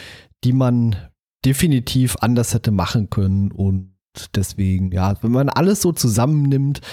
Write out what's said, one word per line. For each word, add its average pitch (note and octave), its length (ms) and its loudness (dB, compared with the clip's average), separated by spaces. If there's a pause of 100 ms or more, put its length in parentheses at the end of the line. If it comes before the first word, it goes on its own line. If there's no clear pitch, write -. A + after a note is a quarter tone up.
(440)
die B2+ 100 2
man A#2+ 420 2 (500)
definitiv C3 760 0
anders A#2+ 340 0
hätte A2+ 160 0
machen G2 400 -2
können G2 400 0
und F#2+ 400 -2 (440)
deswegen, F#2+ 560 -2
ja, F#2+ 320 0
wenn A#2 80 0
man C3+ 180 2
alles F#3 320 0
so F3+ 100 2
zusammennimmt, C#3 880 0 (120)